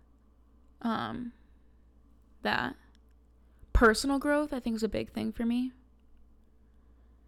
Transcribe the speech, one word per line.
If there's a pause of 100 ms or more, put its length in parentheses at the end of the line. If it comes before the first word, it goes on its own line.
(800)
Um, (1120)
that. (960)
Personal
growth,
I
think,
is
a
big
thing
for
me. (1500)